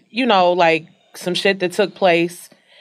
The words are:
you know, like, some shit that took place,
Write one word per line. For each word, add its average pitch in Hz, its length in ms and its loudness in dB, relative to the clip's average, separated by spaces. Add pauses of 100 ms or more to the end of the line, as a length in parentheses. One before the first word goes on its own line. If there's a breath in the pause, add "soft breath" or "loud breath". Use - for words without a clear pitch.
you 247 160 -4
know, 190 280 2
like, 165 320 2 (300)
some - 200 -8
shit 196 240 0
that 180 140 -4
took 196 220 -2
place, 170 540 -2 (320 soft breath)